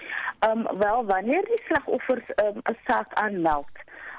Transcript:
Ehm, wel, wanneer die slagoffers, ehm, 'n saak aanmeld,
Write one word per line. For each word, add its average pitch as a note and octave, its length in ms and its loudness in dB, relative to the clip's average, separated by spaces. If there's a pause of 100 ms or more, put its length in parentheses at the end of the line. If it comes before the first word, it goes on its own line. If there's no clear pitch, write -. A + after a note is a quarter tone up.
(400)
Ehm, A3 240 4 (140)
wel, G#3+ 280 2
wanneer G#3+ 400 2
die A#4 220 0
slagoffers, C4 680 0
ehm, G#3 280 2
'n A#3+ 140 -2 (100)
saak - 260 0
aanmeld, E3 640 0 (440)